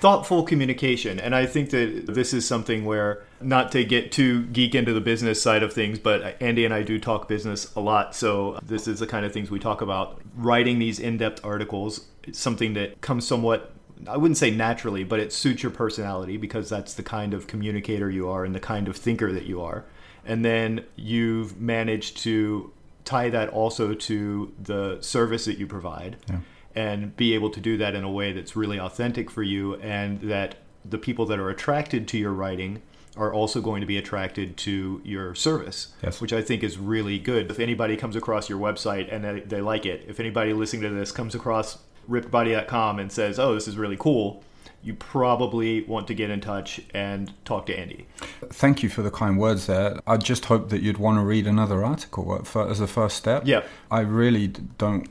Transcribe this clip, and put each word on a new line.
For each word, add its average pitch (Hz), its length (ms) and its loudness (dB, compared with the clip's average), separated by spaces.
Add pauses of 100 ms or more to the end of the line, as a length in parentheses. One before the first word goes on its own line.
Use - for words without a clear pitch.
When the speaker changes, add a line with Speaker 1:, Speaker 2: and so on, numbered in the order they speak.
Speaker 1:
Thoughtful 180 440 8
communication. 127 760 2
And 120 140 0
I 127 100 6
think 139 260 0
that 117 360 0
this 123 260 0
is 120 160 0
something 110 380 0
where, 104 360 0 (200)
not 131 300 4
to 127 120 4
get 120 280 2
too 123 340 6
geek 123 280 2
into 117 200 4
the 110 80 2
business 113 400 2
side 107 200 6
of 104 120 0
things, 107 240 0
but 104 420 2
Andy 117 240 4
and 110 80 2
I 107 120 0
do 110 140 0
talk 104 300 -2
business 104 480 -4
a 107 40 -2
lot. 104 340 2
So 101 480 0
this 107 260 -4
is 107 120 -4
the 110 60 0
kind 104 200 -2
of 101 80 -4
things 104 160 -4
we 98 80 -2
talk 107 240 -2
about. 98 400 -2 (120)
Writing 120 440 4
these 113 200 0
in-depth 113 460 -2
articles, 104 600 -4 (160)
it's - 160 -14
something 113 360 0
that 101 280 -4
comes 120 240 -2
somewhat, 117 440 2 (380)
I 117 80 -6
wouldn't 156 220 4
say 123 120 6
naturally, 110 540 0
but 110 160 0
it 107 140 -4
suits - 280 0
your 120 100 -2
personality 101 680 -4
because 107 320 -6
that's 101 240 -6
the 104 80 -8
kind 104 320 -4
of 92 120 -6
communicator 104 640 -2
you 92 200 -2
are 92 160 -2
and 92 80 -2
the 95 60 -4
kind 104 280 -2
of 92 80 -6
thinker 110 380 0
that 90 100 -4
you 87 160 -6
are. 85 240 -6 (400)
And 113 180 -2
then 113 440 0 (100)
you've 113 640 0
managed 113 580 -2
to 107 540 0 (320)
tie 123 240 0
that 110 200 0
also 110 460 0
to 104 580 -4 (100)
the 98 380 -4
service 117 460 0
that 101 120 -2
you 98 80 -4
provide 87 500 -10 (140)
Speaker 2:
Yeah. 92 80 -2 (380)
Speaker 1:
and 104 400 -4
be 117 180 4
able 107 160 0
to 107 100 -8
do 110 180 0
that 101 180 0
in 95 80 -6
a 95 60 -4
way 98 200 -2
that's 90 240 -10
really 104 240 -2
authentic 117 500 -4
for 110 140 -6
you, 98 340 -2
and 101 440 -4
that 101 340 -2 (300)
the 107 140 -6
people 117 280 -2
that 104 140 -2
are 95 100 -2
attracted 143 580 -2
to 120 100 -4
your 104 140 -2
writing 95 480 -4 (360)
are 107 180 0
also 107 260 0
going 101 200 -2
to 101 80 -4
be 101 100 0
attracted 95 600 -4
to 95 460 -4
your 95 300 -6
service, - 540 -2 (120)
Speaker 2:
Yes. - 200 -6
Speaker 1:
which 117 120 -4
I 113 100 0
think 110 200 -2
is 95 160 -4
really 101 400 -2
good. 104 320 0
If 101 80 -6
anybody 117 380 0
comes 110 180 -6
across 110 340 -2
your 98 120 -4
website 104 520 -2
and 107 120 -6
they, 101 160 -4
they 101 200 -6
like 107 240 0
it, 92 220 -4
if 107 140 -8
anybody 110 320 0
listening 110 300 -2
to 104 80 -2
this 101 200 -4
comes 117 240 -6
across 113 440 -2 (300)
rippedbody 117 440 2
dot 107 160 0
com 110 320 0
and 98 100 -6
says, 104 300 0
"Oh, 131 120 4
this 107 140 -2
is 104 100 -8
really 101 220 -4
cool," 110 460 2 (400)
you 107 100 -6
probably 120 880 2
want 107 260 -4
to 110 60 -4
get 104 140 -2
in 101 120 -2
touch 101 400 -6 (120)
and 98 400 -4 (120)
talk 107 220 -4
to 90 120 -4
Andy. - 260 -12 (460)
Speaker 2:
Thank 139 320 4
you 110 60 2
for 107 140 -2
the 101 100 -2
kind 101 260 2
words 107 280 4
there. 98 420 2
I 110 80 6
just 120 300 0
hope - 240 4
that 101 120 2
you'd 101 160 0
want 107 200 4
to 104 40 4
read 104 240 4
another 104 380 4
article 101 500 -2
at - 140 -6
fir-, 107 200 0
as 104 120 0
a 98 80 2
first 107 280 0
step. 120 300 0
Speaker 1:
Yeah. 123 160 6 (300)
Speaker 2:
I 113 80 4
really 110 480 4
d-, - 120 -6 (180)
don't, 104 320 2